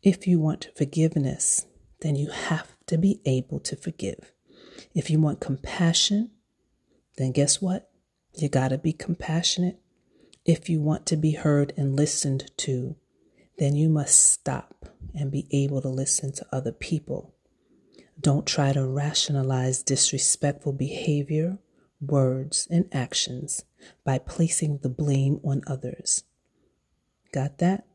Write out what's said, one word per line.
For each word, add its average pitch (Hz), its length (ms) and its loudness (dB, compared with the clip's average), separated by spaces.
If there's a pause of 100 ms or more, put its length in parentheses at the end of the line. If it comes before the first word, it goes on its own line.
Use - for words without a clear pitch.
If 190 240 0
you 175 120 6
want 156 380 -2
forgiveness, 147 880 0 (360)
then 151 140 0
you 143 140 -2
have - 560 -4
to 165 120 0
be 190 280 2
able 135 360 -2
to - 140 -8
forgive. - 560 -10 (640)
If - 160 -2
you 156 100 4
want 151 220 2
compassion, 175 880 0 (880)
then 131 140 0
guess 139 280 2
what? 185 300 -4 (460)
You 151 120 -2
gotta 135 300 2
be 160 160 0
compassionate. - 880 -2 (680)
If - 240 2
you 165 100 2
want 151 280 0
to 160 100 0
be 156 140 2
heard 147 440 2
and 139 200 0
listened 139 600 0
to, 131 380 -4 (600)
then 143 180 2
you 156 140 4
must - 420 6
stop - 540 -4 (280)
and 139 180 -4
be 139 200 -4
able 139 300 0
to 135 80 -4
listen 135 440 -2
to - 200 -10
other 131 180 -2
people. - 640 -6 (840)
Don't 147 280 2
try 139 260 2
to 139 100 2
rationalize 131 1000 0
disrespectful - 880 0
behavior, 147 880 -2 (420)
words, 135 680 0
and 170 200 2
actions - 720 -4 (400)
by 135 140 2
placing 151 640 -2
the 135 100 -2
blame 139 540 2
on 139 240 0
others. - 560 -6 (1080)
Got 139 280 -4
that? 185 360 2